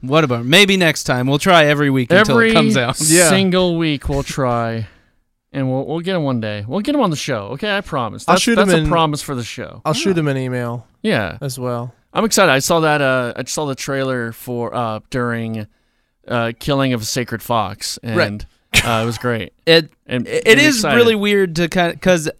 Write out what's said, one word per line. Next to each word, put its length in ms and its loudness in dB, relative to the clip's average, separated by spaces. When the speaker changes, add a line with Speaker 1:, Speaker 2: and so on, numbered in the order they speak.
Speaker 1:
What 240 2
about, 200 -2
maybe 320 4
next 280 0
time. 240 0
We'll 100 2
try 280 6
every 240 2
week 200 0
until 260 4
Speaker 2:
Every 140 4
Speaker 1:
it 40 4
comes 220 4
out. 240 0
<laughs> 80 -2
Speaker 3:
Yeah. 200 6
Speaker 2:
single 500 2
week 300 -2
we'll 140 -2
try, 640 -2
and 180 -4
we'll, 160 -2
we'll 140 -6
get 140 -4
him 80 -2
one 180 -2
day. 280 -6
We'll 140 -4
get 120 -2
him 60 0
on 100 2
the 60 -2
show, 380 -4
okay? 220 -4
I 40 -4
promise. 480 -6
Speaker 3:
I'll 60 6
Speaker 2:
That's, 80 4
Speaker 3:
shoot 160 2
him 100 4
Speaker 2:
that's 100 4
a 40 2
Speaker 3:
in, 60 0
Speaker 2:
promise 340 0
for 120 -8
the 80 -4
show. 420 -12
Speaker 3:
I'll 80 0
shoot 240 0
Speaker 1:
Yeah. 40 0
Speaker 3:
him 80 0
an 80 0
email 500 -6
Speaker 2:
Yeah. 380 -2
Speaker 3:
as 180 -8
well. 360 -6
Speaker 2:
I'm 120 -2
excited. 280 4
I 80 4
saw 200 0
that, 220 2
uh, 340 0
I 80 -6
saw 220 -6
the 80 -4
trailer 580 -4
for, 400 -8
uh, 280 -4
during, 560 -4
uh, 320 -2
Killing 320 0
of 100 -2
a 20 -6
Sacred 380 -6
Fox, 600 -4
Speaker 1:
Right. 240 0
Speaker 2:
and, 180 -10
uh, 180 0
it 40 -2
was 120 -4
great. 400 -6
Speaker 1:
<laughs> 80 -20
It, 240 0
Speaker 2:
And, 220 -6
Speaker 1:
it 180 -6
Speaker 2:
and 140 6
Speaker 1:
is 160 4
Speaker 2:
excited. 200 0
Speaker 1:
really 200 4
weird 400 0
to 120 0
kind, 320 -2
'cause 400 0